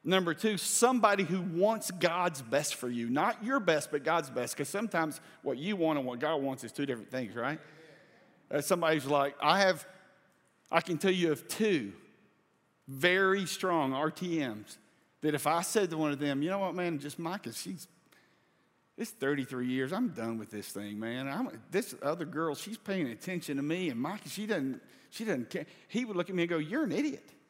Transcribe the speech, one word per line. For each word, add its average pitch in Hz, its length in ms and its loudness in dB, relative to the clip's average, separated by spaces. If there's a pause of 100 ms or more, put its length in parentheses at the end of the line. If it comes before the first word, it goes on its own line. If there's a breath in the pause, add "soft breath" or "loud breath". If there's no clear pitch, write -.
Number 170 320 4
two, 214 240 2
somebody 220 640 4
who 180 180 0
wants 185 520 2
God's 175 500 2
best 135 320 0
for 127 140 -6
you. 120 200 -2
Not 190 360 2
your 269 160 2
best, 160 320 2
but 147 100 0
God's 156 280 2
best, 120 260 -4
'cause 143 120 -4
sometimes 180 520 -2 (220 loud breath)
what 131 160 -2
you 196 180 -2
want 160 240 2
and 127 60 -4
what 123 120 -6
God 151 240 0
wants 131 220 -4
is 113 80 -10
two 143 140 -2
different 120 260 -6
things, 117 240 -6
right? 135 240 -2 (920 loud breath)
Uh, 143 100 2
somebody's 160 460 2
like, 143 340 2
I 170 200 6
have, 185 260 4 (840)
I 165 80 6
can 165 180 -2
tell 190 140 4
you 175 180 2
of - 160 -2
two 156 460 0 (960)
very 185 580 4
strong 160 480 0
R 151 160 0
T 165 300 -2
Ms 107 360 -6 (460 soft breath)
that 147 120 2
if 143 120 0
I 165 140 4
said 190 300 2
to 160 80 -2
one 151 140 2
of 139 60 -4
them, 143 240 0
"You 160 60 0
know 196 120 -2
what, 180 140 -2
man, 175 240 -2
just 143 200 -10
Micah, 165 340 -6
she's, 175 340 -10 (1120 soft breath)
it's 226 140 -8
thirty-three 135 560 -2
years, 131 260 0
I'm 233 160 0
done 113 300 -4
with 104 100 -8
this 104 240 -10
thing, 104 260 -8
man. 123 300 -6
I'm, 156 420 -6
this 190 300 -2
other 160 240 -2
girl, 151 300 -2
she's 214 240 -10
paying 190 280 -2
attention 151 520 -4
to 139 40 -2
me, 165 280 0
and 117 100 -4
Micah, 165 300 -6
she 214 160 -6
doesn't, 139 340 -2 (300 loud breath)
she 220 160 -8
doesn't 127 240 -2
care." 151 160 -6 (220 loud breath)
He 240 180 -2
would 208 100 -4
look 175 140 0
at 190 40 -4
me 170 100 4
and 170 40 0
go, 170 80 0
"You're 180 280 0
an 190 80 0
idiot. 285 380 -2 (200)